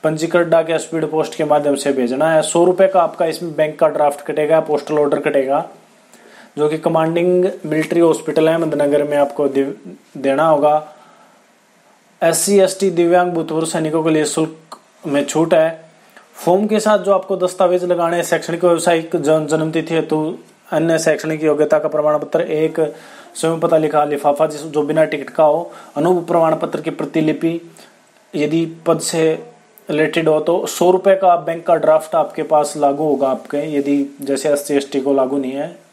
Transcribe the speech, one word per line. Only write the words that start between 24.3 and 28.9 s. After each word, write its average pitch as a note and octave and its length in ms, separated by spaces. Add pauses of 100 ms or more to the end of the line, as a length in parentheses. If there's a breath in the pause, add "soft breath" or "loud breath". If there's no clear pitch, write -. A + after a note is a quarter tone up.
जिस, D3+ 160
जो D3+ 220
बिना D3+ 220
टिकट C#3+ 240
का - 140
हो, D#3 280 (240 loud breath)
अनुभव E3+ 280
प्रमाण E3 320
पत्र D3+ 260
की D#3+ 80
प्रतिलिपि, D#3 720 (760 loud breath)
यदि D#3+ 500
पद E3 140